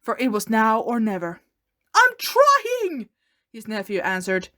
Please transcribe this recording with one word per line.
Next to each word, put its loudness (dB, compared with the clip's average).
for -4
it 0
was -2
now 2
or -4
never. -4
I'm 6
trying! 2
his -16
nephew -4
answered. -4